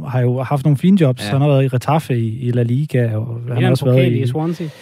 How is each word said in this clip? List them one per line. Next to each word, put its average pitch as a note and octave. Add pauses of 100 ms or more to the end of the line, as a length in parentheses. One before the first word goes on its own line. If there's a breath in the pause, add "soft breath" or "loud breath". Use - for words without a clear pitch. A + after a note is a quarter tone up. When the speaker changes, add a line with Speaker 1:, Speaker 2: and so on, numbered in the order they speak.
Speaker 1:
har B2+
jo B2
haft C3+
nogle D3+
fine F#3
jobs. B2+
Speaker 2:
Ja. G#2
Speaker 1:
Han C3+
har D3
været C3+
i C3+
Retafe C3
i, A2+
i B2
La B2
Liga, A#2+
og A2
han A#2
Speaker 3:
Milan A#2+
Speaker 1:
har B2
også C3
været B2+
Speaker 3:
pokal B2+
Speaker 1:
i A#2
Speaker 3:
i A#2
Swansea. D#3+ (160 loud breath)